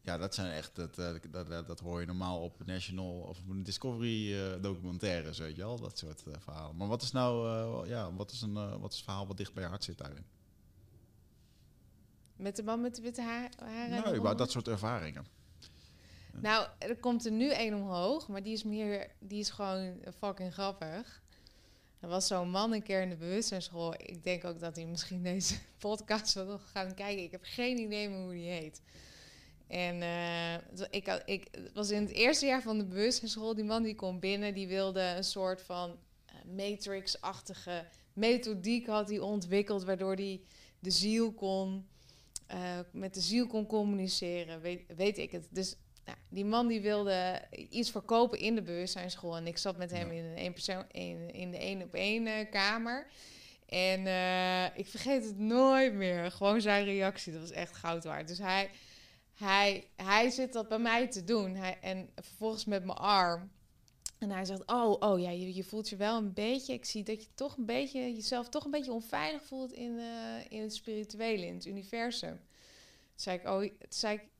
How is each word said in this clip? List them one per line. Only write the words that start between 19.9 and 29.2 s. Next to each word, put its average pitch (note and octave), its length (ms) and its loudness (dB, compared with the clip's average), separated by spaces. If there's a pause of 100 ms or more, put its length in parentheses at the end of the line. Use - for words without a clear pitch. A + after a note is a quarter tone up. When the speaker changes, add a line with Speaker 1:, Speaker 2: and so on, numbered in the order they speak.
Speaker 2:
fucking F#3+ 340 -4
grappig. F#3+ 680 -6 (800)
Er F3 80 -10
was F#3 180 2
zo'n F3+ 240 2
man G#3 220 4
een G#3+ 100 2
keer F#3+ 200 2
in F#3 60 0
de F3 80 -4
bewustzijnsschool. E3+ 800 -2
Ik E3 280 -12
denk F3+ 200 0
ook E3+ 160 -4
dat E3 160 -6
hij E3 100 -6
misschien E3+ 360 -4
deze F3+ 320 2 (160)
<laughs> - 80 -20
podcast G#3+ 560 0
wil G3 240 -6
gaan F#3+ 360 -4
kijken. G3 300 -4
Ik E3 60 -8
heb F3+ 140 -12
geen B3 340 0
idee G#3 300 -2
meer F#3+ 140 -4
hoe F#3 100 -6
die E3+ 160 -6
heet. D#3+ 340 -6 (880)